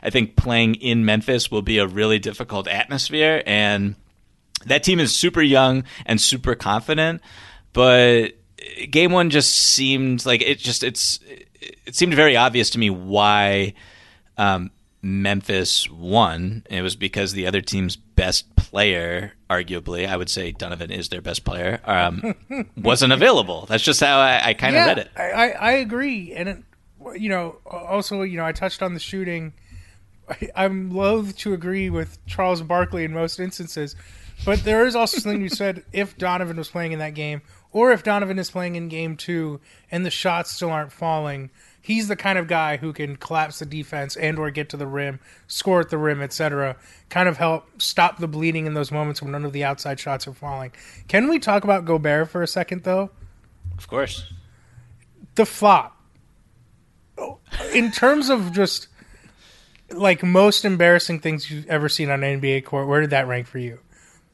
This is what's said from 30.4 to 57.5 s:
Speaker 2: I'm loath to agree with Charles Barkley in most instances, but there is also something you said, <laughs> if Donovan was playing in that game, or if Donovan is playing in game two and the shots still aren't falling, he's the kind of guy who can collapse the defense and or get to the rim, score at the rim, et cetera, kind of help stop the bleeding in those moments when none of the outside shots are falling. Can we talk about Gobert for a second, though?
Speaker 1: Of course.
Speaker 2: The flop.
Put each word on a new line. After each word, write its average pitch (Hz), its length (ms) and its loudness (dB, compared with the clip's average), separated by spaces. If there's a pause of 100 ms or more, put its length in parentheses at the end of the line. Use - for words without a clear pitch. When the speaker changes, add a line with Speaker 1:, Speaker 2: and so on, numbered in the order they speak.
Speaker 2:
I'm 190 360 -2
loath 196 460 -2
to 202 160 -6
agree 185 360 -4
with 170 380 -8
Charles 185 340 -2
Barkley 175 440 -2
in 160 80 -6
most 165 260 -4
instances, 165 560 -10 (500)
but 196 180 0
there 220 220 4
is 240 100 0
also 233 240 0
something 208 220 -2
you 185 80 -4
said, 196 380 -4
<laughs> - 60 -16
if 196 240 -4
Donovan 180 400 -4
was 160 120 -10
playing 170 220 -6
in 160 80 -8
that 156 160 -8
game, 151 260 -8 (300)
or 240 200 4
if 220 120 2
Donovan 202 340 -2
is 180 140 -6
playing 175 240 -6
in 170 120 -8
game 160 300 -8
two 160 420 -6 (300)
and 175 160 -4
the 170 60 -6
shots 175 400 -2
still 175 200 -6
aren't 151 200 -4
falling, 151 580 -6 (320)
he's 220 260 -2
the 202 80 -2
kind 196 220 0
of 170 100 -2
guy 156 300 0
who 156 140 -8
can 147 240 -8
collapse 156 440 -4
the 160 60 -12
defense 147 500 -10
and 156 240 -2
or 151 120 -4
get 147 180 -8
to 147 80 -10
the 143 100 -8
rim, 139 320 -6 (280)
score 185 340 0
at 160 80 -4
the 160 80 -2
rim, 151 240 0
et 139 120 -8
cetera, 143 420 -4 (340)
kind 180 200 2
of 156 80 -2
help 160 280 0 (160)
stop - 360 2
the 170 100 -6
bleeding 156 380 -2
in 151 80 -4
those 147 180 -4
moments 151 300 -4
when 139 100 -10
none 147 140 -6
of 139 80 -8
the 143 100 -6
outside 139 360 -6
shots 135 280 -6
are 135 60 -14
falling. 135 380 -12 (360)
Can 226 220 2
we 320 100 2
talk 202 240 0
about 196 220 2
Gobert 156 440 0
for 180 120 -4
a 165 60 -2
second, 180 360 -6
though? 185 280 -2 (680)
Speaker 1:
Of - 100 -16
course. - 440 -6 (1040)
Speaker 2:
The 220 100 4
flop. 190 500 4 (1800)